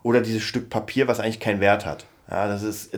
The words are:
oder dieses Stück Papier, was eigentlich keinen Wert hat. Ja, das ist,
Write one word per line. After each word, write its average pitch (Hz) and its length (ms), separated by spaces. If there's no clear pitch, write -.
oder 117 180
dieses 110 220
Stück 117 260
Papier, 127 400
was 110 120
eigentlich 110 200
keinen 104 200
Wert 101 260
hat. 76 200
Ja, 98 160
das 101 160
ist, 107 360